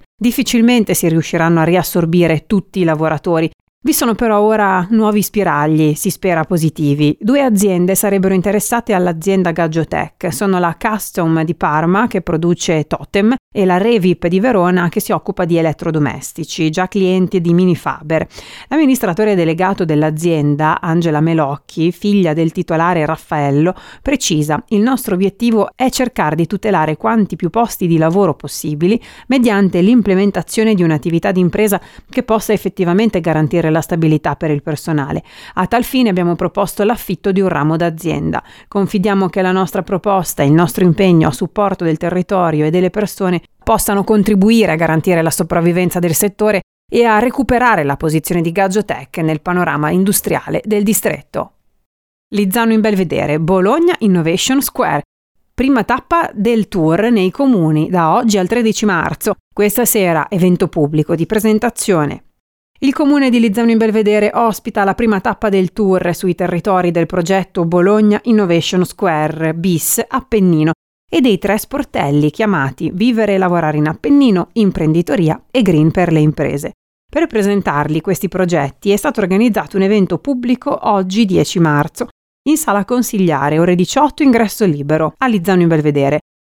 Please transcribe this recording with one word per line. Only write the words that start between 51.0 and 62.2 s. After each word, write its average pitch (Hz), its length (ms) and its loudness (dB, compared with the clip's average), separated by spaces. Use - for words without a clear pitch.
Lizzano 208 400 0
in 220 80 4
Belvedere, 165 580 0
Bologna 196 600 2
Innovation 185 640 0
Square. 160 400 -2
Prima 254 300 0
tappa 320 500 -2
del 214 340 0
tour 180 440 0
nei 185 180 2
comuni, 170 640 2
da 170 240 2
oggi 220 240 2
al 185 80 0
tredici 220 380 0
marzo. 165 500 -2
Questa 208 320 0
sera, 175 420 0
evento 180 400 2
pubblico 156 460 -2
di 165 140 -2
presentazione. 214 960 0